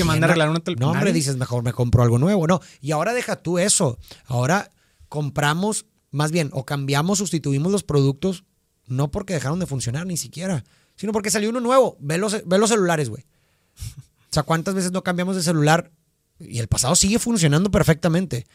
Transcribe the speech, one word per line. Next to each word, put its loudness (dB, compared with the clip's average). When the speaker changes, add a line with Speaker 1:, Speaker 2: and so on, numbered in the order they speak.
Speaker 1:
¿Quién 2
Speaker 2:
manda 2
a 4
Speaker 1:
ha-? 4
Speaker 2:
arreglar 4
una 0
tele-? -6
Speaker 1:
No, 2
hombre, 2
Speaker 2:
Nadie. 4
Speaker 1:
dices, 0
"Mejor -2
me -2
compro 2
algo 4
nuevo". 2
No, 2
y -6
ahora 0
deja -4
tú -4
eso. 2
Ahora 0
compramos, -2
más -2
bien, -2
o -6
cambiamos, -2
sustituimos -2
los 0
productos, 0
no -2
porque -6
dejaron -2
de -2
funcionar -4
ni -6
siquiera, -6
sino -6
porque -2
salió 0
uno -2
nuevo. 4
Ve -2
los, -2
ve 2
los 4
celulares, 2
güey. -10
O -14
sea, 0
¿cuántas -2
veces -2
no -4
cambiamos -2
de -2
celular? 2
Y -10
el -6
pasado 0
sigue 2
funcionando 2
perfectamente, 0